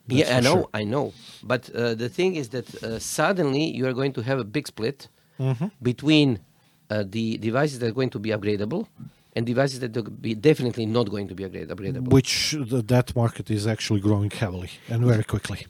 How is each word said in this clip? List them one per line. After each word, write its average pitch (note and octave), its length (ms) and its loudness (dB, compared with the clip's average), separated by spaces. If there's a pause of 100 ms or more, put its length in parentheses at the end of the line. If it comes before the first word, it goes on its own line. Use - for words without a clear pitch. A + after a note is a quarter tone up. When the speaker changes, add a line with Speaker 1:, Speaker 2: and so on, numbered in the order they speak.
Speaker 1:
Yeah, C3 180 4
Speaker 2:
That's B2 60 0
Speaker 1:
I B2 60 4
Speaker 2:
for A#2+ 60 4
Speaker 1:
know, D#3+ 180 6
Speaker 2:
sure. - 120 -4
Speaker 1:
I G#2+ 100 -2
know. A2 300 -4 (300)
But, A#2+ 260 -4
uh, A#2 240 -2
the A#2+ 160 -4
thing F3+ 260 0
is C3 140 -6
that, A#2+ 180 -6 (160)
uh, A2 160 -4
suddenly D3+ 640 2
you B2+ 240 -2
are C3 60 0
going C3+ 200 0
to B2 100 -4
have C3+ 160 0
a A#2+ 40 -2
big G#2+ 240 -4
split - 400 -6 (320)
Speaker 2:
Mm-hmm. C3 280 0 (140)
Speaker 1:
between, C3+ 580 4 (500)
uh, G#2+ 180 0
the A2+ 300 -2
devices B2+ 420 0
that A#2+ 80 -2
are A2 60 -2
going B2+ 160 0
to B2 100 -8
be G#2+ 120 -2
upgradable G#2 560 -2 (480)
and A2+ 100 0
devices C3 340 0
that A#2+ 160 -6
are A#2+ 60 -2
be A2 320 -6
definitely A#2+ 540 2
not A2 220 2
going G2+ 200 -6
to F#2 60 -10
be F#2+ 100 -8
upgrade-, F2+ 240 -10
upgradable. B2+ 400 -6
Speaker 2:
Which - 500 4
the, B2 220 -2
that B2 340 2
market A#2 360 0
is G#2 160 0
actually G#2+ 340 0
growing G#2 300 2
heavily F2+ 400 -6 (180)
and A#2 160 2
very A2+ 180 6
quickly. - 460 -4